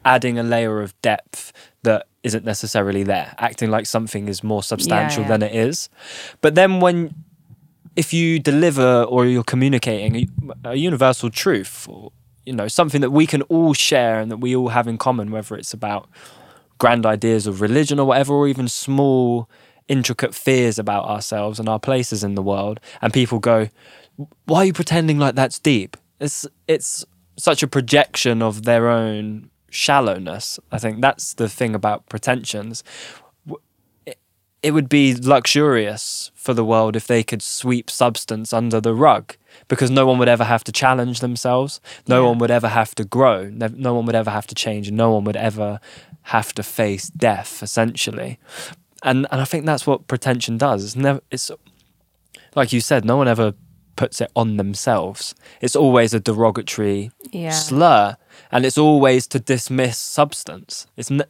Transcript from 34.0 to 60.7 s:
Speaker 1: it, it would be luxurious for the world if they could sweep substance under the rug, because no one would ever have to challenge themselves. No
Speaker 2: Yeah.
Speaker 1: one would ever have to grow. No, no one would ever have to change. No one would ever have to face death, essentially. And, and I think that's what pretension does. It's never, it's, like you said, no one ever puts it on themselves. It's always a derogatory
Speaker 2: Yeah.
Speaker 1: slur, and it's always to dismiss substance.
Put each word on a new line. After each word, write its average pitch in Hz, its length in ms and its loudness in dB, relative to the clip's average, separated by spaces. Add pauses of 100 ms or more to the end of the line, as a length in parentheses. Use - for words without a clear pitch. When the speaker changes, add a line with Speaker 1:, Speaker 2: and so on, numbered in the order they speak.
Speaker 1:
it, - 100 -18 (460)
it 151 80 0
would 147 180 2
be 139 260 4
luxurious 123 1200 2
for - 180 -4
the 117 120 0
world 110 300 2
if 110 120 -4
they 117 160 2
could 110 180 -6
sweep - 480 -4
substance 113 640 -2
under 113 280 0
the 113 120 0
rug, 117 420 2 (320)
because 127 240 0
no 135 140 4
one 127 140 4
would 123 80 4
ever 120 160 4
have 113 220 0
to 110 60 -8
challenge 127 500 0
themselves. 127 580 -2 (280)
No 127 160 4
Speaker 2:
Yeah. 123 60 4
Speaker 1:
one 120 100 0
would 120 120 2
ever 117 180 2
have 110 260 0
to 113 100 -4
grow. 101 440 2
No, 113 240 -6
no 123 200 -2
one 117 120 0
would 117 100 0
ever 110 160 0
have 104 160 -6
to - 80 -14
change. 104 360 -6
No 113 200 4
one 107 120 2
would 104 140 -2
ever 107 420 -4 (440)
have - 320 -2
to 110 80 -6
face 101 460 -4
death, 107 540 -2
essentially. 117 720 -4 (640)
And, 135 280 0
and 131 80 -2
I 135 60 -2
think 151 220 -4
that's 151 180 -2
what 139 220 0
pretension 123 500 -2
does. 113 260 0
It's 104 120 -12
never, 139 340 0
it's, - 220 -8 (1040)
like 123 180 2
you 120 80 2
said, 117 240 0
no 120 100 2
one 139 120 2
ever 110 260 2 (420)
puts - 260 -4
it - 140 -4
on 110 220 0
themselves. 98 760 -4 (280)
It's 123 140 -2
always 123 380 4
a 113 60 0
derogatory 104 920 -2 (200)
Speaker 2:
Yeah. 165 200 -8
Speaker 1:
slur, 151 640 4 (340)
and 127 140 2
it's 131 120 0
always 139 500 6
to 135 120 -4
dismiss 127 580 -2
substance. - 920 -6 (100)